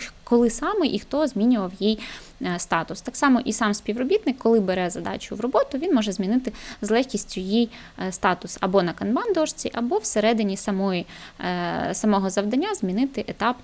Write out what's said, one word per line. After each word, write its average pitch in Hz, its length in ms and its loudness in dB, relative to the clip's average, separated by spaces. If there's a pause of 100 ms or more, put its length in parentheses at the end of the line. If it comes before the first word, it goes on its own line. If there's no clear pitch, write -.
(320)
Коли 240 180 6
саме 349 360 2
і 202 120 0
хто 294 280 0
змінював 214 520 2
їй, 214 200 2 (440)
е, 180 160 -2
статус. 165 420 -2
Так - 160 -8
само 262 240 6
і 220 120 -2
сам 214 220 2
співробітник, 262 640 0
коли 226 220 4
бере 185 300 0
задачу - 460 -6
в 208 40 -8
роботу, 277 380 0
він 339 160 0
може 214 180 2
змінити 196 400 -2 (300)
з 208 80 -2
легкістю 214 500 0
їй, 220 280 2 (380)
е, 185 60 -4
статус 190 480 -2
або 190 220 4
на 170 100 0
канбан-дошці, 311 800 -2
або 240 240 -2
всередині 214 580 0
самої, 190 500 -2 (340)
е, 175 540 -2
самого 196 360 2
завдання 254 440 0
змінити 233 540 -2
етап 247 360 -2